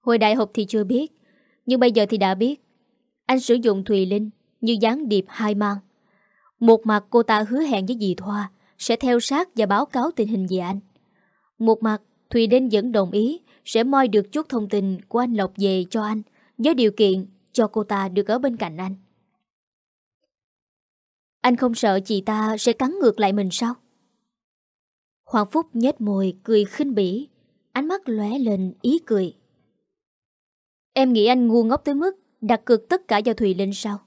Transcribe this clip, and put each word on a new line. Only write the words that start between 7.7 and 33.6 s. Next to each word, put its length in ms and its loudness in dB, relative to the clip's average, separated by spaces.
với 140 -4
dì 140 -2
Thoa 360 -6
sẽ 180 -2
theo 240 2
sát 360 -2
và 100 2
báo 200 0
cáo 300 -2
tình 120 -2
hình 220 -2
về 80 -2
anh. 220 -6
Một 240 2
mặt 200 -2
Thùy 180 2
Linh 240 2
vẫn 200 0
đồng 180 0
ý 300 -2
sẽ 200 0
moi 240 2
được 240 0
chút 160 -6
thông 200 -4
tin 400 -2
của 100 -2
anh 160 -2
Lộc 220 -2
về 340 0
cho 120 -4
anh, 200 -4
với 160 2
điều 180 2
kiện 340 2
cho 160 2
cô 160 -4
ta 240 -4
được 220 -2
ở 80 0
bên 180 -2
cạnh 200 -8
anh." 200 -8
"Anh 160 2
không 180 -2
sợ 300 0
chị 160 -2
ta 380 -2
sẽ 140 0
cắn 280 -4
ngược 200 2
lại 120 2
mình 200 -2
sao?" 220 -6
Hoàng 260 0
Phúc 220 -2
nhếch 280 0
môi 420 -2
cười 220 2
khinh 300 -4
bỉ, 340 -2
ánh 160 -4
mắt 200 -6
lóe 300 -4
lên 420 -2
ý 260 0
cười. 300 -2
"Em 200 2
nghĩ 140 4
anh 220 2
ngu 160 4
ngốc 200 -2
tới 100 -2
mức 220 -2
đặt 240 0
cược 240 2
tất 200 -2
cả 160 2
vào 100 0
Thùy 200 0
Linh 200 -4